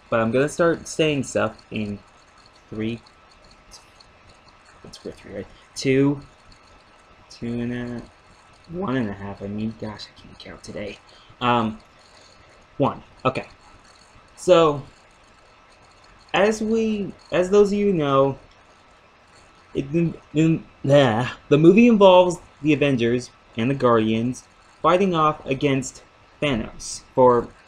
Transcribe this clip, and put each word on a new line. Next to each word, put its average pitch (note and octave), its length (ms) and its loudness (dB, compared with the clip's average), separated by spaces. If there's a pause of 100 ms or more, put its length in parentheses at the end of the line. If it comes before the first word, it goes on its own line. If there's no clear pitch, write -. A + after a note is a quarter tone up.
But A#2+ 100 0
I'm A2+ 120 0
gonna C3 160 0
start E3 400 -2
saying D3+ 360 -2
stuff G#2+ 380 -6 (100)
in G#2 280 -8 (680)
three, A2+ 320 -8 (1800)
that's - 140 -20
for E2+ 140 -16
three, - 240 -20
right? G2 120 -12 (280)
Two, C#3 460 0 (1080)
two A#2 300 -10
and A#2+ 140 -6
a, A#2+ 280 -10 (680)
one E3+ 260 -6
and A#2 140 -2
a G2 40 -10
half, G2 280 -14
I G2+ 60 -10
mean, G#2+ 340 -8
gosh, G#2+ 240 -12 (100)
I - 60 -20
can't F#2+ 180 -20
count F2 240 -20
today. G2+ 360 -14 (420)
Um, A#2 380 0 (960)
one, C3 260 -2 (220)
okay. - 220 -4 (880)
So, E3 460 2 (1500)
as G#3+ 280 0
we, A3 520 -4 (180)
as F3+ 180 -2
those G3+ 240 4
of G#3 40 -2
you G3+ 140 0
know, C#3 460 2 (1400)
it, C#3+ 200 -6
in, E3 200 -2 (200)
in, D#3+ 300 2 (200)
nah, B2+ 440 2 (220)
the D3 80 4
movie F#3+ 300 6
involves F3+ 500 6 (240)
the D3+ 120 2
Avengers B2 580 0 (260)
and A2+ 120 -2
the C#3 60 -2
Guardians A#2 680 0 (360)
fighting F3+ 320 2
off D3+ 320 0
against C3+ 580 -4 (380)
Thanos - 600 -6 (120)
for A#2+ 360 4 (180)